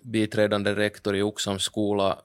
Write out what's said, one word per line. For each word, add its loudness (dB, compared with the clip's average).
biträdande 0
rektor -2
i 0
Oxholms -2
skola? 0